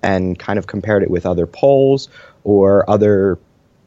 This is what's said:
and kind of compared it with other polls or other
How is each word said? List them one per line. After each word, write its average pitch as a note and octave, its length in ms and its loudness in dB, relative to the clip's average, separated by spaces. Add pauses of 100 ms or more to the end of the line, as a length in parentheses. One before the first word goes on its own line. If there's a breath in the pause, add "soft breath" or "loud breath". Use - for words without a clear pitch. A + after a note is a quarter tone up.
and F#2 360 -2
kind G2+ 200 -6
of F#2+ 80 -6
compared G2+ 360 -2
it F2 80 -2
with F2 160 -4
other F2 200 -2
polls C3+ 640 0 (360 loud breath)
or G2 440 2
other G2+ 500 0 (480)